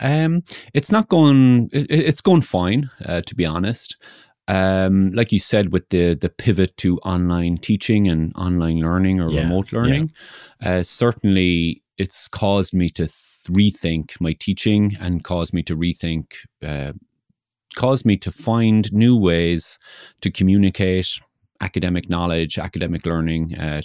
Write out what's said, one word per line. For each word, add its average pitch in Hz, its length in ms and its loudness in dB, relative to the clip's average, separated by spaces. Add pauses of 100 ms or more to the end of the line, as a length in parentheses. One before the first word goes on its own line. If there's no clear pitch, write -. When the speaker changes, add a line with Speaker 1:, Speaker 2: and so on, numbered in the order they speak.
Speaker 1:
Um, 160 420 0 (300)
it's 143 200 -2
not 220 160 0
going, 135 640 6
it, 143 180 -2
it, 151 140 2
it's 151 160 0
going 175 200 6
fine, 104 480 0 (160)
uh, 85 160 -2
to - 140 -12
be 85 100 0
honest. 90 520 -4 (500)
Um, 95 640 2
like 113 220 0
you 98 60 2
said, 101 340 0
with 92 160 -2
the, 87 240 2
the 82 160 -4
pivot 92 480 0
to 90 220 0
online 87 580 -2
teaching 104 500 0
and 80 300 0
online 85 420 -2
learning 92 400 0
or 82 100 -2
Speaker 2:
Yeah, 78 120 0
Speaker 1:
remote 90 320 -2
Speaker 2:
yeah. 113 60 -2
Speaker 1:
learning, 139 320 0 (520)
uh, 90 200 0
certainly 92 1000 0 (140)
it's - 320 -6
caused 98 440 0
me 90 180 2
to 82 160 -4
th-, - 60 -12 (360)
rethink 87 720 0
my 80 100 -2
teaching 104 720 -2
and 90 200 -4
caused 85 320 -4
me 87 100 -2
to 82 120 -6
rethink, 82 580 -4 (320)
uh, 69 280 -8 (840)
caused 127 300 0
me 104 120 4
to - 140 -8
find 113 640 0
new 117 240 4
ways 85 640 2 (420)
to 98 100 -2
communicate 95 880 2 (400)
academic 90 480 -4
knowledge, 85 520 -2
academic 85 440 -6
learning, 82 540 -4
uh, 76 280 -6